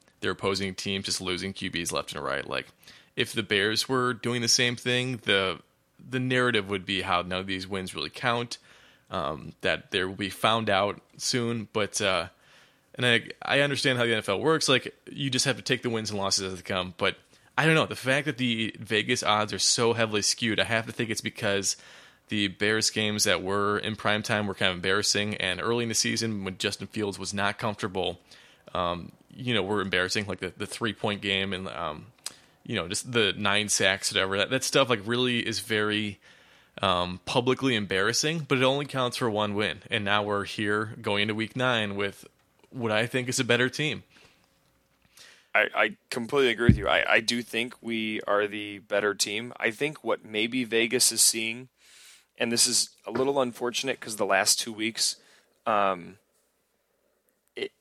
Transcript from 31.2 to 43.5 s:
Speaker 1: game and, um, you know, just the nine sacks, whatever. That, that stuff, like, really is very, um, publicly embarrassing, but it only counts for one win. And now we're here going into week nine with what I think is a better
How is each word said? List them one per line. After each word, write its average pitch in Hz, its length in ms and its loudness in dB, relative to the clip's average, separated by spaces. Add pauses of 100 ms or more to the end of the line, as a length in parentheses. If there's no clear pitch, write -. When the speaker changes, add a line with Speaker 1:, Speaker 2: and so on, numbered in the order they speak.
Speaker 1:
game 98 320 0
and, 92 160 -6
um, 78 360 -6 (600)
you 120 100 -4
know, 85 120 -2
just 101 240 -6
the 110 240 4
nine 104 320 2
sacks, 98 460 2
whatever. 95 240 2
That, 101 140 0
that 127 120 0
stuff, 139 260 4
like, 120 160 2
really 120 340 0
is 110 200 -2
very, 107 600 0 (600)
um, 90 440 2
publicly 127 500 2
embarrassing, 110 720 0
but 139 100 2
it 127 60 2
only 139 220 2
counts 131 320 -2
for 127 120 0
one 104 260 0
win. 101 240 -2 (100)
And 110 160 -2
now 104 160 2
we're 104 240 -2
here 107 560 -2
going 101 220 0
into 107 120 0
week 110 200 -4
nine 117 400 0
with 98 300 -4 (440)
what 117 220 -4
I 107 160 2
think 127 200 -2
is 127 120 0
a 135 40 2
better 120 260 4